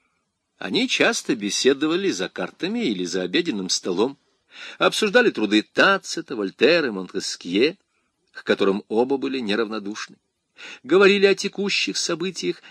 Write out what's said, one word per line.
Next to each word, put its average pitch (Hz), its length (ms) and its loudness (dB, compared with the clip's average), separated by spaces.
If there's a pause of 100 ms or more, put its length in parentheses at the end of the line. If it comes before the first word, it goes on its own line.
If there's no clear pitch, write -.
(580)
Они 165 300 -2
часто 196 480 0
беседовали 143 720 0
за 92 180 -4
картами 175 520 -6
или 107 240 -2
за 90 180 -4
обеденным 101 480 -2
столом, 107 480 -2 (600)
обсуждали 202 520 2
труды 107 320 2
Тацита, 165 760 0
Вольтера, 120 560 2
Монтескье, 98 840 -2 (540)
к - 120 -18
которым 101 440 0
оба 127 280 0
были 135 220 -6
неравнодушны. 107 800 -6 (680)
Говорили 196 440 6
о 196 100 4
текущих 196 600 -4
событиях 175 640 -4 (100)